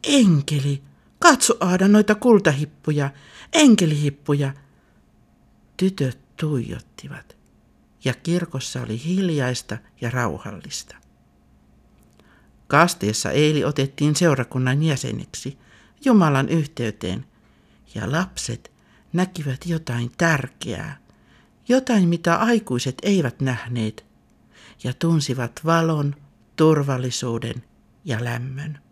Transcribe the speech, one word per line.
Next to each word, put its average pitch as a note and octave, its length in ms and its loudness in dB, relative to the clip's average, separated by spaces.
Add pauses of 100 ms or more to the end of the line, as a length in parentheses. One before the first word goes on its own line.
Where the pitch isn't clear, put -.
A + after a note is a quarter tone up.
"Enkeli. D3+ 760 2 (360)
Katso, - 420 4
Aada, F#3 280 2
noita G#3 260 6
kultahippuja, D#3 960 2 (420)
enkelihippuja." D3 1000 4 (1200)
Tytöt F3+ 420 -2 (180)
tuijottivat, - 1000 -8 (680)
ja B2+ 100 -2
kirkossa E3 680 -4
oli A#2 220 -6
hiljaista D3+ 760 -2 (220)
ja A#2 100 -4
rauhallista. G#2 840 -8 (1700)
Kasteessa C#3+ 640 0
Eili D3+ 340 2
otettiin C#3+ 520 -2
seurakunnan B2+ 680 0
jäseneksi, C3+ 760 -6 (460)
Jumalan D#3+ 440 4
yhteyteen, A#2+ 800 -4 (680)
ja G#2+ 180 -6
lapset E3 600 -8 (400)
näkivät E3 540 -4
jotain B2+ 520 -4
tärkeää, C#3 800 -4 (680)
jotain, A#3+ 400 2
mitä E3+ 280 0
aikuiset E3+ 680 -2
eivät F3 380 0
nähneet, A#2 680 -4 (800)
ja B2+ 80 -4
tunsivat C#3 720 -2
valon, D#3+ 500 0 (420)
turvallisuuden B2+ 1080 0 (420)
ja A#2+ 200 -4
lämmön. C3 540 -8 (140)